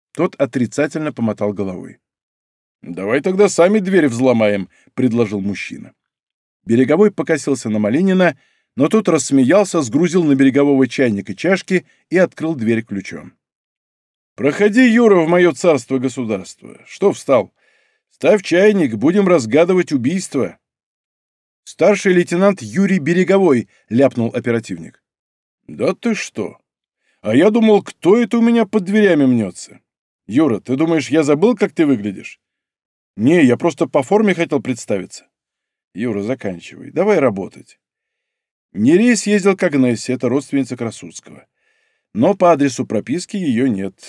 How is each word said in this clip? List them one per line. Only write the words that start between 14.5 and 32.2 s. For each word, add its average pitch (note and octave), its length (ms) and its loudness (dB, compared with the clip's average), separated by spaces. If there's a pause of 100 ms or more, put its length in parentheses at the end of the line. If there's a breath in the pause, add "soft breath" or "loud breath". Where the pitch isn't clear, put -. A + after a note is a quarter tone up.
Юра, A3 360 4
в D#3 60 -2
моё F3 240 2
царство-государство. B2+ 1300 -4
Что - 260 -2
встал? A#2 420 -2 (560)
Ставь G3 320 0
чайник, F3 540 2
будем F3+ 300 2
разгадывать E3+ 640 2
убийство». D3 640 -4 (1080)
«Старший F#3+ 480 0
лейтенант F#3 480 0
Юрий F#3 380 -2
Береговой», — E3+ 680 0 (200)
ляпнул A#2 460 0
оперативник. A#2 680 -6 (640)
«Да A#2 280 -4
ты A#3 200 -4
что? - 440 -10 (640)
А A2 120 -2
я F3 160 6
думал, A3 320 4
кто G3 360 0
это A#3+ 200 0
у A3+ 40 2
меня A#3 240 2
под G#3 180 -2
дверями F#3+ 400 2
мнётся? A2+ 560 -2 (460)
Юра, B2+ 340 0
ты C3 160 -6
думаешь, D#3 320 -2
я D3+ 140 2
забыл, D#3 340 2
как G3+ 160 -2
ты E3 140 0
выглядишь?» G#2 540 -4 (760)